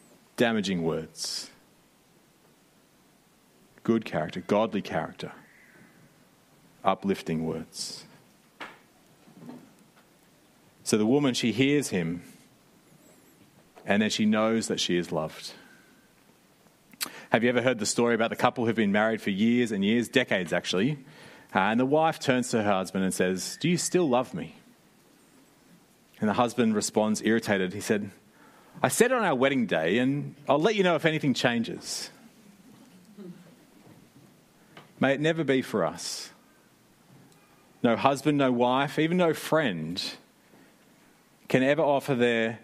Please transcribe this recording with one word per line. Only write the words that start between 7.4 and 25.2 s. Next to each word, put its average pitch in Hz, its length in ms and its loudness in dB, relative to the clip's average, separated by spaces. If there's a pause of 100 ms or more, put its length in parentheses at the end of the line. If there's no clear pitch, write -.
words. - 600 -10 (2750)
So - 120 0
the 107 100 2
woman, 135 280 2
she 117 180 0
hears 135 360 0
him, 87 340 -4 (1600)
and 104 160 2
then 107 80 0
she 110 160 0
knows 110 420 2
that 87 100 -2
she - 180 0
is 85 140 -2
loved. 78 420 -6 (1800)
Have 113 120 2
you 120 60 4
ever 120 120 2
heard 120 200 0
the 104 60 -2
story 117 280 2
about 113 160 0
the 110 60 -6
couple 123 300 2
who've 110 80 0
been 101 180 2
married 107 280 2
for 104 100 -4
years 113 420 2
and 98 120 0
years, 110 240 2
decades 98 440 0
actually, 104 460 0 (560)
uh, 101 40 2
and 107 200 2
the 131 80 2
wife 156 340 2
turns 127 300 0
to 113 120 0
her 104 100 2
husband 95 300 0
and 92 100 0
says, 92 480 -2
"Do 156 80 0
you 175 80 2
still 175 320 0
love 123 240 0
me?" - 220 -10 (1700)